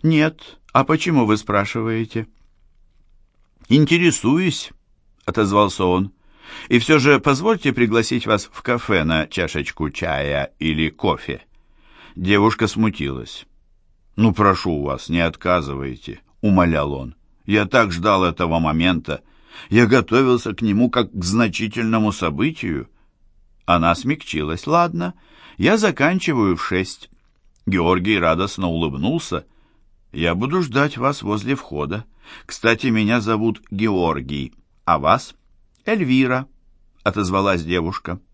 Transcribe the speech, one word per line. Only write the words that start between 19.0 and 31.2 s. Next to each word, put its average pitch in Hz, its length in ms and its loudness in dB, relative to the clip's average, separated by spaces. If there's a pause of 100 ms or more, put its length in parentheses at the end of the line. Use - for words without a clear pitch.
Я 117 180 6
готовился 120 680 2
к - 80 -6
нему 110 280 2
как 120 220 -2
к 92 120 -6
значительному 110 880 0
событию". 85 760 -4 (800)
Она 85 280 2
смягчилась. 82 720 -6
"Ладно, 170 480 -2 (420)
я 196 200 2
заканчиваю 147 800 0
в - 80 -8
шесть". - 460 -4 (560)
Георгий 92 520 2
радостно 90 480 0
улыбнулся. 82 800 -4 (680)
"Я 85 220 -2
буду 139 280 -2
ждать 139 340 -2
вас 135 260 -4